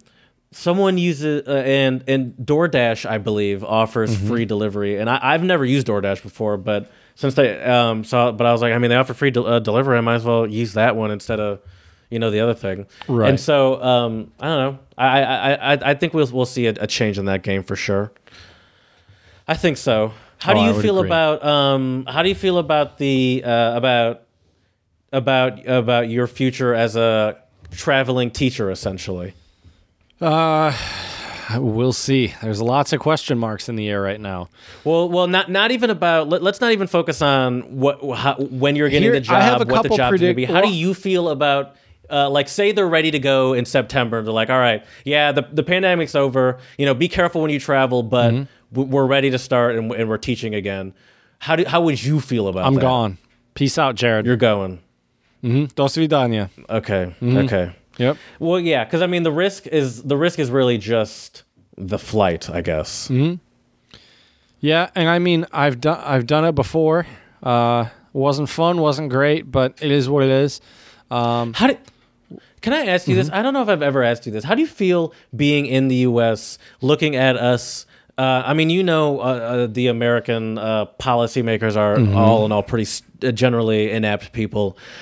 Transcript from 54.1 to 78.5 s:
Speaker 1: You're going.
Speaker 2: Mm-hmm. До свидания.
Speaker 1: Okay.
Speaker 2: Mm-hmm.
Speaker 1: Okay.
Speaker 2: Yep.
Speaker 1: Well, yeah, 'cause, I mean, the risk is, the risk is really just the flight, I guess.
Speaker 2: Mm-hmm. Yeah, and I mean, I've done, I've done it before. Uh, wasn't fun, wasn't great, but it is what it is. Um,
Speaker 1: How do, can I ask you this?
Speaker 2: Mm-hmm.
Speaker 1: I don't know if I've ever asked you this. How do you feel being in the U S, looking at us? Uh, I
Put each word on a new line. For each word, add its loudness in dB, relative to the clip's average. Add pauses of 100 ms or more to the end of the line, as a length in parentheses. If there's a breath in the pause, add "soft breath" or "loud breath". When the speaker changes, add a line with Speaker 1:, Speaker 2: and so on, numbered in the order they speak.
Speaker 1:
You're 2
going. 0 (640)
Speaker 2:
Mm-hmm. 0 (100)
До 2
свидания. 0 (200)
Speaker 1:
Okay. -2
Speaker 2:
Mm-hmm. 2
Speaker 1:
Okay. 0 (220)
Speaker 2:
Yep. 0 (220 loud breath)
Speaker 1:
Well, 0
yeah, 0
'cause, -2
I 2
mean, 0
the 2
risk -4
is, -2
the 0
risk 0
is 0
really 2
just -4 (340)
the -6
flight, 0
I -4
guess. -6
Speaker 2:
Mm-hmm. 0 (1200 soft breath)
Yeah, 0
and 2
I 2
mean, 2
I've 0
done, 0
I've 0
done 2
it 2
before. 0 (380 loud breath)
Uh, 2 (280 loud breath)
wasn't 0
fun, 0
wasn't -2
great, 0
but 0
it -2
is 2
what 2
it 4
is. 0 (500 loud breath)
Um, -2
Speaker 1:
How 2
do, 2 (840 loud breath)
can -2
I 0
ask 0
you 2
this? 2
Speaker 2:
Mm-hmm. -6
Speaker 1:
I 0
don't 0
know 0
if 0
I've 0
ever 2
asked 0
you -8
this. -6
How 0
do 0
you 0
feel 0 (220 soft breath)
being 2
in 2
the 0
U 2
S, -2 (240 loud breath)
looking 2
at 2
us? -2 (320 soft breath)
Uh, 0
I 0